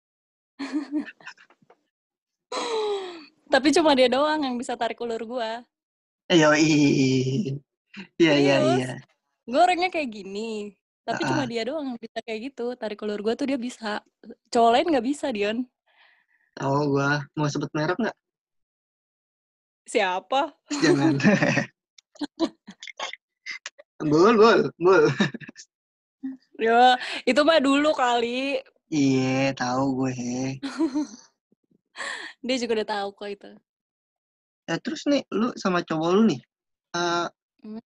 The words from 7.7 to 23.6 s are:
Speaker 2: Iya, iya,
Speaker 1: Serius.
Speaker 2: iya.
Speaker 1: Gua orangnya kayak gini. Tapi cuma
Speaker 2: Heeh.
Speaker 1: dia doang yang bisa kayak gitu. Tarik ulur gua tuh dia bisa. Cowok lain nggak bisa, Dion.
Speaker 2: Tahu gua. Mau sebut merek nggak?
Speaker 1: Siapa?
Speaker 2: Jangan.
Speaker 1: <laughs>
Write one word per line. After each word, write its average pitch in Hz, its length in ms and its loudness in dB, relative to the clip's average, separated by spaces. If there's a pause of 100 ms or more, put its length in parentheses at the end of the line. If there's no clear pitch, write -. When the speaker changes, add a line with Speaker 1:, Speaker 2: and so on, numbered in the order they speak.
Speaker 2:
Iya, 160 160 4
iya, 139 240 4
Speaker 1:
Serius. 131 160 2
Speaker 2:
iya. 127 140 -4 (580)
Speaker 1:
Gua 262 160 2
orangnya 359 240 0
kayak 311 240 -4
gini. 208 640 -10 (240)
Tapi - 240 -6
cuma - 200 0
Speaker 2:
Heeh. 226 120 -8
Speaker 1:
dia 226 80 -4
doang 285 280 -6
yang 233 40 -12
bisa 226 240 -12
kayak 220 320 -10
gitu. 240 240 -8
Tarik 208 240 -10
ulur 208 240 -6
gua 226 80 0
tuh 254 160 -4
dia 277 80 -2
bisa. 220 480 -8 (480)
Cowok 233 200 6
lain 302 200 4
nggak 247 120 0
bisa, 285 280 -4
Dion. 214 320 -2 (880)
Speaker 2:
Tahu 139 400 0
gua. 139 400 0
Mau 151 160 -2
sebut 147 240 -6
merek 156 240 -2
nggak? 220 200 -4 (1700)
Speaker 1:
Siapa? 202 640 -2 (280)
Speaker 2:
Jangan. 143 360 2
Speaker 1:
<laughs> 135 40 -4 (2750)